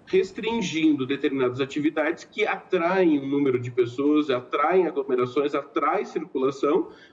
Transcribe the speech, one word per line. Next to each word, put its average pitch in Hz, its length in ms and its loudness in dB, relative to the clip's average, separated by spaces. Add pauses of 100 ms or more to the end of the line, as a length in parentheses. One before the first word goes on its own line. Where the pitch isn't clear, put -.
restringindo 160 1000 0
determinadas 135 540 0
atividades 151 640 -2
que - 200 -4
atraem 180 760 2
um 135 80 -6
número 135 320 2
de 120 100 -8
pessoas, 139 600 2
atraem 156 580 2
aglomerações, 135 680 0
atraem 156 500 -2
circulação 147 840 0 (240)